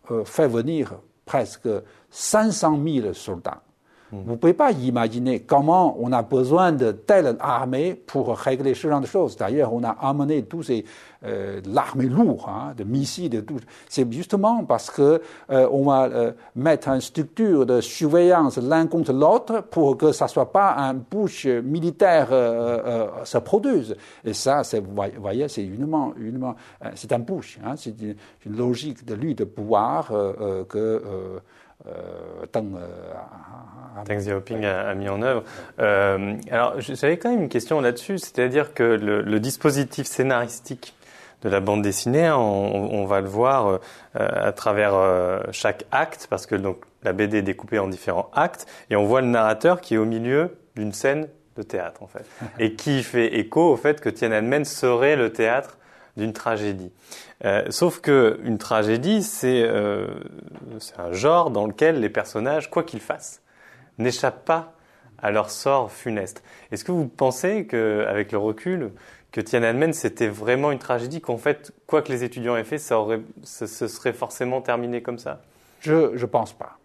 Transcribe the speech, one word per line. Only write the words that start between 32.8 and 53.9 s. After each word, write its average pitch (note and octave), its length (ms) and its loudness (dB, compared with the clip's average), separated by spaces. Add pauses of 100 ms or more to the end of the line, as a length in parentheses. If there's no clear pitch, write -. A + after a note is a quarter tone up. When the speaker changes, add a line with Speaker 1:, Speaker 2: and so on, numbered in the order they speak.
Speaker 1:
a, G#2 40 -14
a - 40 -14
Speaker 2:
Deng G#2 120 -2
Xiaoping G2+ 460 -4
a, G2+ 260 -2
a G2 60 -4
mis G2 140 -4
en G2+ 120 -2
œuvre. B2 220 0 (360)
Euh, G2+ 560 2 (140)
alors, A#2+ 300 0
je, C3+ 140 -8
j'avais D3 240 2
quand A#3+ 120 -2
même A#3+ 120 2
une C#3+ 80 -2
question C#3+ 320 0
là-dessus, B2+ 380 -2
c'est-à-dire B2+ 540 0
que A#2+ 100 2
le, G#2 380 2
le G#2+ 200 0
dispositif C3+ 680 0
scénaristique B2 880 -2 (460)
de G#2+ 80 -4
la G2 100 2
bande G#2 220 0
dessinée, A#2+ 460 2
hein, D3+ 100 4
on, G2+ 560 0
on G2+ 120 -2
va G2 140 2
le G2 80 -4
voir, A#2 400 2
euh, F#2+ 100 2 (360)
à G#2 400 0
travers, G#2 400 2
euh, F#2 480 2 (100)
chaque - 400 -4
acte, D#3 380 -2
parce F#2 160 -4
que G#2+ 100 -2
donc F#2+ 220 -2 (260)
la G2+ 80 0
B F#2+ 120 0
D G#2 160 2
est - 20 2
découpée G2+ 380 -4
en F#2+ 100 -2
différents F#2 440 -4
actes, E3 320 -2 (240)
et A2 60 0
on G#2 80 4
voit A#2+ 160 4
le B2+ 80 2
narrateur A#2+ 540 4
qui - 140 -2
est - 20 4
au A2 80 4
milieu B2+ 500 0 (220)
d'une G#2+ 160 -6
scène D3 340 -2 (300)
de G#2+ 60 -10
théâtre, F2+ 380 -8
en G2+ 60 -18
fait, - 180 -16 (160)
Speaker 1:
<laughs> A2+ 180 -14
Speaker 2:
et A2 160 0
qui C3+ 280 -2
fait A2+ 360 0
écho D#3 340 4
au - 20 6
fait D3 240 0